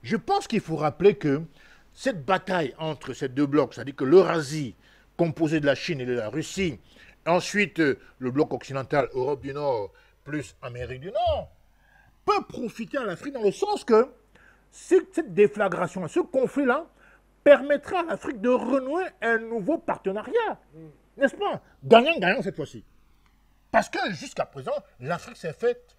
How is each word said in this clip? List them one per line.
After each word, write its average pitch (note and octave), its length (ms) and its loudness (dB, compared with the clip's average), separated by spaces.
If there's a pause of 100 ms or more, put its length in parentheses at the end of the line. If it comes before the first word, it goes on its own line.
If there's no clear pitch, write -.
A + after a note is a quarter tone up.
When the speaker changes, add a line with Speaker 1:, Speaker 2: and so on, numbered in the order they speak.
Speaker 1:
Je F3 160 -4
pense G4 300 -2
qu'il G#3 140 0
faut D#3+ 160 -6
rappeler D#3 360 4
que D3 300 0 (500)
cette G3 320 -4
bataille F3+ 540 -2
entre D#3 340 -8
ces C3+ 160 -6
deux C3+ 160 0
blocs, C#3 300 0
c'est-à-dire C3 200 -12
que - 80 -4
l'Eurasie, D#3 720 4 (420)
composée D#3+ 440 0
de D3 80 0
la C#3 80 4
Chine C#3+ 260 -6
et B2 40 -6
de B2 80 -2
la A2 160 -4
Russie, D3+ 500 -4 (480)
ensuite, F3+ 520 0
euh, D3 200 2 (180)
le B2+ 140 -4
bloc C#3+ 200 0
occidental, C3+ 640 -2
Europe C3 280 -2
du C3+ 120 -10
Nord, C3+ 400 -4 (320)
plus C#3+ 360 -8
Amérique B2 380 -10
du E3+ 120 -12
Nord, D4 380 0 (760)
peut G#4 220 2
profiter A#3+ 500 -8
à B3+ 80 -4
l'Afrique G#3 280 -6
dans B3 80 -6
le G#3 100 4
sens G4+ 320 -2
que A3+ 260 6 (640)
cette, - 440 2
cette C#4 180 -4
déflagration, F#3 720 2
ce - 120 -2
conflit-là, C4+ 680 0 (580)
permettra C#4+ 580 6
à - 20 -2
l'Afrique D#4 360 -6
de A3 100 0
renouer C4 560 0 (140)
un A3+ 200 0
nouveau A3+ 400 -4
partenariat. A3 800 -4 (160)
Speaker 2:
Mm. D#3+ 120 -20 (300)
Speaker 1:
N'est-ce C4 180 0
pas ? F4 280 -6 (200)
Gagnant-gagnant A3 600 4
cette F#3 120 -6
fois-ci. C3 280 -10 (880)
Parce A3 180 2
que F4 240 -4
jusqu'à - 320 -8
présent, C#3 300 -8 (240)
l'Afrique E3 380 -8
s'est D#3+ 160 -8
fait A#3+ 280 -2 (180)